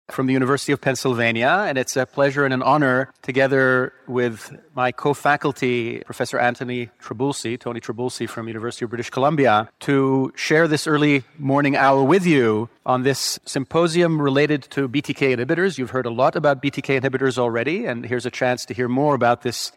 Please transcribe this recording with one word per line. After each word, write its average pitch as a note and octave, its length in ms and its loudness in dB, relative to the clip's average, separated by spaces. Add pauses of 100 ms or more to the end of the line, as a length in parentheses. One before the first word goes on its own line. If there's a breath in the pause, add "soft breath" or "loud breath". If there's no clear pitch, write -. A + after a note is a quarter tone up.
from C3 180 -2
the C3 60 2
University C3 400 0
of C3+ 80 -2
Pennsylvania, B2 880 0
and C#3 80 -2
it's - 180 -4
a C3 100 0
pleasure C#3 380 0
and C3 100 0
an B2+ 80 -2
honor, C3 600 2
together C3 720 2 (160)
with B2 440 -4 (220)
my B2 160 0
co-faculty, B2+ 1080 -2
Professor - 380 -6
Anthony B2 520 -2 (120)
Trabulsi, B2 560 -6
Tony A#2 220 -8
Trabulsi A#2+ 480 -8
from A2+ 220 -10
University A2+ 340 -8
of A#2 60 -8
British A#2 200 -8
Columbia, B2+ 600 2 (120)
to C3+ 540 2
share D#3+ 320 2
this D3+ 180 0
early D3 380 2 (160)
morning C#3 380 2
hour C3+ 260 4
with E3+ 220 4
you A#2 420 4 (180)
on B2+ 180 0
this - 420 -2
symposium E3 760 0
related C#3+ 420 2
to C#3 260 -4
B C3+ 120 0
T C#3 120 -8
K C3+ 200 2
inhibitors. D#3+ 440 0
You've B2+ 140 -6
heard B2+ 140 -2
a A#2+ 60 -4
lot B2+ 240 2
about C#3+ 260 0
B C#3+ 80 -2
T C3+ 120 -4
K C3+ 180 0
inhibitors C3 380 0
already, B2 480 -2
and B2 200 -6
here's A#2 200 -4
a A#2+ 60 -4
chance B2 340 -2
to - 80 -12
hear B2 160 -2
more C#3 260 2
about A#2+ 280 2
this - 340 -6